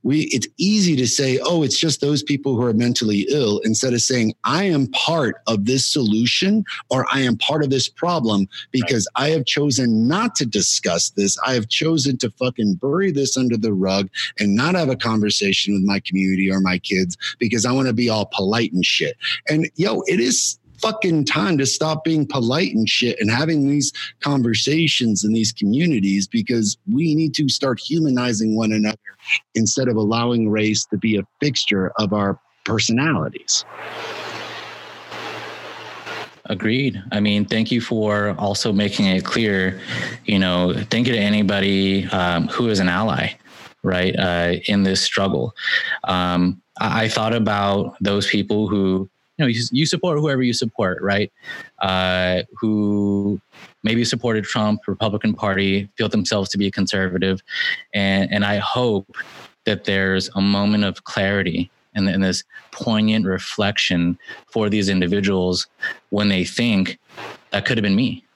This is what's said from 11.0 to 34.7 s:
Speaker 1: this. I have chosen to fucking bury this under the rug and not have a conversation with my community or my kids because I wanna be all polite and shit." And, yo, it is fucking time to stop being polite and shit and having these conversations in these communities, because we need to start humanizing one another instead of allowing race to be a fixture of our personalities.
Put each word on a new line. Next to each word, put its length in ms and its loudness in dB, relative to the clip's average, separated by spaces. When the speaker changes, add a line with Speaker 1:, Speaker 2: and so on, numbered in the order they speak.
Speaker 1:
this. 360 0
I 80 0
have 140 -2
chosen 500 0
to 120 -2
fucking 420 0
bury 300 0
this 240 0
under 200 2
the 160 0
rug 380 0
and 160 4
not 180 2
have 140 2
a 80 0
conversation 800 0
with 100 2
my 160 2
community 500 0
or 100 0
my 180 0
kids 380 -2
because 260 0
I 60 0
wanna 220 2
be 160 2
all 180 0
polite 460 0
and 120 0
shit." 320 0
And, 280 0
yo, 320 0
it 100 2
is 400 0
fucking 460 0
time 320 0
to 80 2
stop 380 -2
being 240 0
polite 480 0
and 140 2
shit 320 0
and 100 2
having 380 2
these 240 0
conversations 1040 2
in 100 2
these 200 2
communities, 760 2
because 500 0
we 220 2
need 180 0
to 160 0
start 300 -2
humanizing 800 0
one 160 0
another 260 0
instead 320 0
of 80 0
allowing 560 0
race 340 0
to 140 -4
be 180 0
a 60 0
fixture 600 0
of 120 0
our 240 0
personalities. 1000 -2